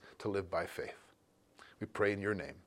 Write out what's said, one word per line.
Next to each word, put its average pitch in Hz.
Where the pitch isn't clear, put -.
to 110
live 98
by 87
faith. -
We 104
pray 104
in 101
your 104
name. 80